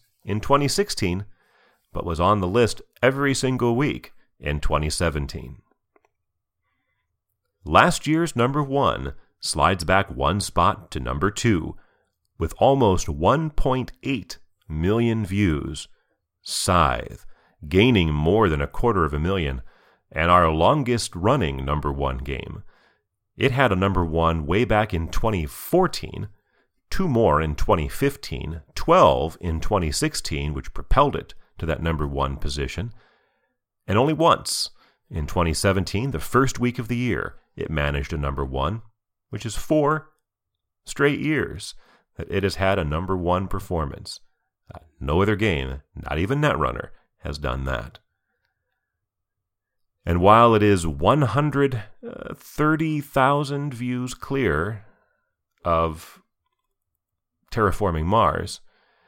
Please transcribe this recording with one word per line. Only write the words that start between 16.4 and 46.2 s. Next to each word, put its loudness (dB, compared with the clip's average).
Scythe, 0
gaining 6
more 4
than 0
a -2
quarter 0
of -2
a -2
million, -2
and 2
our 6
longest 2
running 0
number -2
one -4
game. -10
It 0
had 2
a 0
number 2
one 0
way 2
back 0
in -4
twenty 0
fourteen, -2
two 0
more 4
in -2
twenty 2
fifteen, -4
twelve 2
in -4
twenty 0
sixteen, -4
which -10
propelled 2
it -8
to -6
that -2
number 0
one -4
position, -6
and 0
only 4
once, 0
in -6
twenty 0
seventeen, 0
the -6
first 0
week -2
of -6
the -4
year, -4
it -8
managed -2
a -4
number -4
one, -4
which -10
is -8
four 0
straight 0
years -4
that -10
it 0
has 0
had 0
a 0
number -4
one 0
performance. -6
Uh, -18
no 0
other 2
game, -2
not -6
even -2